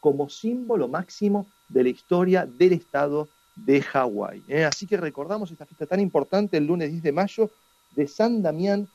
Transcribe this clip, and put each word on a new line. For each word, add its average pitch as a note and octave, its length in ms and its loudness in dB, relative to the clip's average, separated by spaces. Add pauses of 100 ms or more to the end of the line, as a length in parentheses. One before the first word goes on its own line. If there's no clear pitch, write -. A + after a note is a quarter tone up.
como C#3+ 280 2
símbolo A3+ 600 -2
máximo G3 580 -2 (220)
de B2+ 160 2
la B2+ 40 2
historia F3+ 560 2
del E3 280 4
estado D3 560 -2 (260)
de C#3 260 2
Hawái, G2+ 680 -2
¿eh? D3+ 160 0
Así D3+ 220 -4
que G3 100 -2
recordamos E3+ 540 -6
esta D#3+ 140 -18
fiesta - 220 -10
tan F#3 140 0
importante F#3+ 560 0
el D3 100 2
lunes D#3+ 240 0
diez E3 120 -6
de D#3 100 0
mayo G3+ 360 0 (480)
de - 100 0
San A3 360 0
Damián F#3+ 520 0